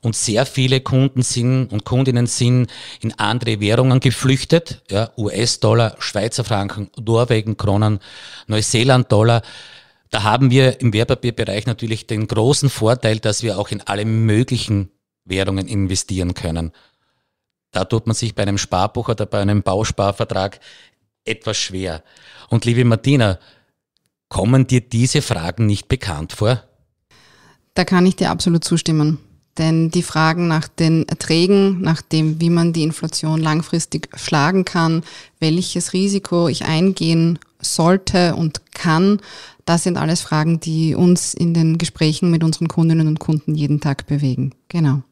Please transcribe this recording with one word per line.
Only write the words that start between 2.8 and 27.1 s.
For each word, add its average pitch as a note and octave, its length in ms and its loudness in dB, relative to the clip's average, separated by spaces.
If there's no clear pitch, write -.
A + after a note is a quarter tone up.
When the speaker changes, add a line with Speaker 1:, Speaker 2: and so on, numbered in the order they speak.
Speaker 1:
in A2 180 -6
andere A2+ 400 -2
Währungen B2 400 2
geflüchtet. C3+ 880 0
Ja, G#2+ 260 -2
U-S-Dollar, A2 840 0
Schweizer - 440 -4
Franken, G2 460 -4
Norwegen, A2+ 560 0
Kronen, G#2 440 0
Neuseeland-Dollar. A#2 960 2
Da - 140 -4
haben B2 260 4
wir C3 320 4
im A#2+ 100 2
Wertpapierbereich A2 760 -2
natürlich A2+ 400 -6
den G#2+ 200 -4
großen B2+ 440 2
Vorteil, A2 480 0
dass A2 240 -4
wir G2+ 160 -4
auch G2+ 100 -6
in G2+ 120 -8
alle G#2 240 -4
möglichen A2 840 0
Währungen F#2+ 440 -2
investieren F#2 640 -2
können. E2 380 -6
Da F#2+ 140 -2
tut A2+ 220 -2
man A2 80 0
sich A#2 180 -6
bei - 80 -4
einem G2+ 160 0
Sparbuch G#2 520 -2
oder A2 180 -4
bei G#2 120 -4
einem G2+ 220 2
Bausparvertrag G2 1000 -2
etwas A2 320 -6
schwer. F#2 460 -8
Und A#2 160 0
liebe A#2+ 200 4
Martina, A#2 520 2
kommen B2 360 2
dir B2+ 160 2
diese B2+ 400 0
Fragen F2 460 -2
nicht G#2 200 -2
bekannt D#2+ 460 -6
vor? A2+ 300 -2